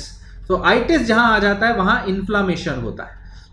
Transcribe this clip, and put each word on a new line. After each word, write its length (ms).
तो 160
itis 380
जहाँ 340
आ 40
जाता 280
है 60
वहाँ 340
inflammation 640
होता 320
है। 60